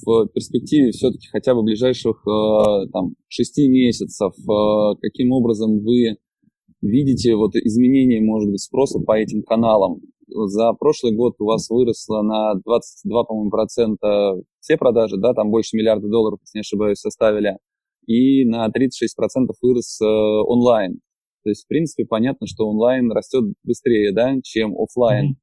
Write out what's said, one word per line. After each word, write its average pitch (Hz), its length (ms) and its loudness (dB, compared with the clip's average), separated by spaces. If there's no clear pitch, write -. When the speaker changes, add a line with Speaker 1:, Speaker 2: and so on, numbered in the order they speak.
Speaker 1:
в 113 240 2
перспективе 131 640 0
всё-таки - 360 -4
хотя 127 260 0
бы 117 80 0
ближайших, 113 640 -2
э, 107 680 2
там, 92 220 -4
шести - 400 -2
месяцев, 117 720 0
э, 107 640 0
каким 123 320 -2
образом 113 480 0
вы 113 360 0
видите 123 520 2
вот 104 220 0
изменение, 123 640 2
может 107 300 0
быть, 98 100 -4
спроса 131 400 -2
по 110 180 0
этим 107 240 -4
каналам? 107 580 0
За 110 460 -2
прошлый 127 400 0
год 117 240 0
у 104 80 -4
вас 110 240 -2
выросло 113 520 0
на 107 340 0
двадцать 117 520 -4
два, 117 160 0
по-моему, 107 260 -4
процента 104 840 0
все - 160 0
продажи, 113 400 2
да, 113 160 0
там 107 180 0
больше 110 260 0
миллиарда 107 320 0
долларов, 107 340 0
если - 160 -14
не - 20 -8
ошибаюсь, 104 380 -2
составили, 104 580 0
и 131 380 4
на 117 260 0
тридцать 123 280 -2
шесть - 180 -4
процентов 120 460 -2
вырос, 123 400 0
э, - 20 0
онлайн. 107 960 2
То - 80 -8
есть, - 140 -6
в - 40 -20
принципе, 143 360 -2
понятно, 117 420 -4
что 110 220 -4
онлайн 120 440 0
растёт 117 320 -2
быстрее, 110 480 0
да, 120 300 0
чем 110 360 -4
офлайн. 110 460 0
Speaker 2:
Мгм. 139 180 -2